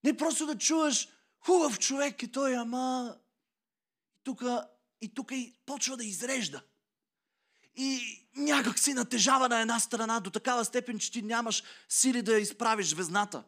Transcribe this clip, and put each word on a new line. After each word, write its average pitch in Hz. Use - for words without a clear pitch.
Не 269
просто 311
да 294
чуеш: 311
„Хубав 320
човек 277
е 240
той, 269
ама“, 247
и -
тука, 247
и -
тука 269
и 247
почва 269
да 240
изрежда. 214
И 247
някак 285
си 285
натежава 254
на 233
една 226
страна 226
до 185
такава 240
степен, 240
че -
ти 240
нямаш 226
сили 247
да 220
изправиш 214
везната. 175